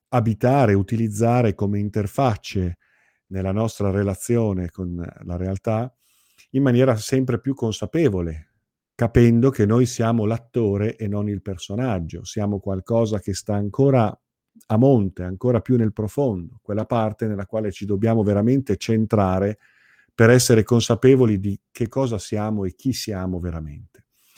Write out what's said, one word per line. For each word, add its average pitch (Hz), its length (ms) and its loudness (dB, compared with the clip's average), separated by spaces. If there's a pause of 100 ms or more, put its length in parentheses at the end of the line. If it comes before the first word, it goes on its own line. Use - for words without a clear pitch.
abitare, 120 640 2
utilizzare 110 840 0
come 101 240 -2
interfacce 101 960 -2 (500)
nella 95 240 -4
nostra 104 380 -2
relazione 98 800 0
con 87 260 -8 (280)
la 87 140 -8
realtà 110 540 -4 (600)
in 135 100 0
maniera 127 360 4
sempre 127 420 -2
più 135 160 -6
consapevole, 98 1000 -2 (400)
capendo 120 560 4
che 110 160 2
noi 120 220 2
siamo 117 380 0
l'attore 110 720 -2
e 110 100 -8
non 104 220 -4
il 101 120 -6
personaggio, 95 840 -6
siamo 101 340 -4
qualcosa 104 600 -2
che 98 140 -6
sta - 220 -6
ancora 110 600 0 (520)
a 107 100 0
monte, 113 460 2
ancora 107 380 -2
più 127 160 0
nel 110 160 0
profondo, 107 680 -4
quella 107 240 -6
parte 110 400 -2
nella 101 220 -6
quale 110 240 -6
ci - 140 -12
dobbiamo 110 360 2
veramente 104 560 2
centrare 104 800 0 (580)
per 113 140 6
essere 123 340 6
consapevoli 117 760 4
di 101 180 -6 (120)
che 120 180 -6
cosa 127 280 -2
siamo 104 460 -4
e 92 100 -6
chi 131 200 -4
siamo 92 460 -6
veramente. 82 680 -10 (320)